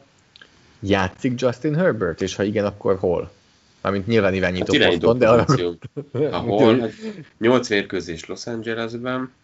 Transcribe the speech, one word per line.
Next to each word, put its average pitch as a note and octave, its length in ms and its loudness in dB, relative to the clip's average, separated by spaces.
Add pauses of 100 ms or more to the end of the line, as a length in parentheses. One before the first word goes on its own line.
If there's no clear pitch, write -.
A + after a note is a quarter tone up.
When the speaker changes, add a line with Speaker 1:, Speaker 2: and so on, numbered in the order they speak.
(800)
Speaker 1:
Játszik G2 600 0
Justin C3 340 -2
Herbert, A2 480 0
és F#2 120 -2
ha G#2 80 -2
igen, G#2 220 0
akkor G2+ 340 -2
hol? F2 320 -2 (500)
Mármint G2 260 -4
nyilván G2+ 280 2
irányító F#2 320 -2
Speaker 2:
Hát - 80 0
irányító F2 380 2
Speaker 1:
poszton, B2 60 0
de B2 100 4
arra A#2 160 6
Speaker 2:
pozíció. F2 300 0 (380)
Speaker 1:
<laughs> C3+ 180 -2
Speaker 2:
Ha F2 80 -4
hol? A2+ 400 4
Hát A#2 140 -4 (460)
nyolc A#2+ 300 2
mérkőzés F2+ 580 -4
Los - 200 -12
Angelesben. A#2 840 -6 (100)